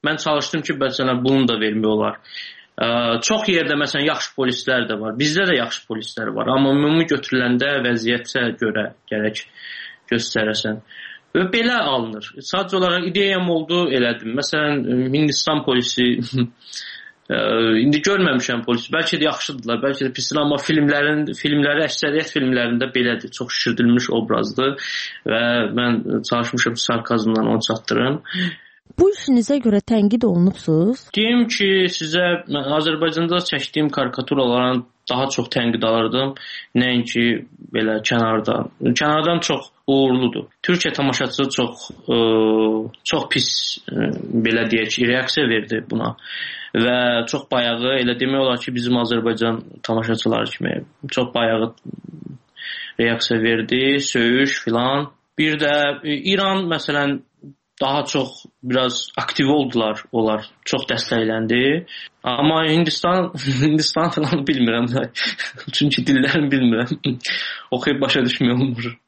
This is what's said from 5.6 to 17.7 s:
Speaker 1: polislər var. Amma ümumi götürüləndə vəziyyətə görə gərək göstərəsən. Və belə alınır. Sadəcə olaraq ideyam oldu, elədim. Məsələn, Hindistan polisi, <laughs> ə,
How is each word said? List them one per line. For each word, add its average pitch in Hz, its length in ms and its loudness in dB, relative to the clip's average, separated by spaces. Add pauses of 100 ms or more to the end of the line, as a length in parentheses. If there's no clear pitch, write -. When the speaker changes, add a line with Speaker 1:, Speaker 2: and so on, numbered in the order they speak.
Speaker 1:
polislər 110 480 -6
var. 113 160 -2
Amma 135 240 4
ümumi 151 320 4
götürüləndə 131 800 0
vəziyyətə 120 640 -2 (100)
görə 107 300 -2 (160)
gərək 107 420 -4 (600)
göstərəsən. 110 760 -2 (480)
Və 185 180 0
belə 233 320 0
alınır. 120 600 -4
Sadəcə 185 400 -2
olaraq 180 280 2
ideyam 190 440 0
oldu, 170 360 2
elədim. 120 480 0
Məsələn, 147 460 0 (240)
Hindistan 147 580 2
polisi, 123 440 0 (600)
<laughs> - 640 -16
ə, 113 120 0 (340)